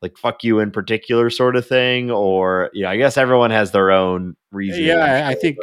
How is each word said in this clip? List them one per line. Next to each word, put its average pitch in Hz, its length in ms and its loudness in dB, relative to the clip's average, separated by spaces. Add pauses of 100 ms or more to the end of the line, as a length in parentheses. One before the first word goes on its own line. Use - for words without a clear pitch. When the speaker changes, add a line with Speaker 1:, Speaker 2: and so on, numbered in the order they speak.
Speaker 1:
like, 92 160 -10
"fuck - 260 -6
you 113 140 2
in 104 120 0
particular" 113 600 -2
sort 127 260 0
of 120 100 -2
thing? 123 440 0
Or, 92 640 0
you 101 80 -6
know, 92 80 -4
I 98 80 -4
guess 131 180 2
everyone 127 340 4
has 107 200 0
their 95 200 2
own 92 460 0 (160)
reasoning, 101 360 -4
Speaker 2:
Yeah, 170 160 2
Speaker 1:
I'm 143 60 2 (140)
Speaker 2:
I, 143 40 -4
I 131 40 -2
Speaker 1:
sure, - 80 -6
Speaker 2:
think, 143 220 -2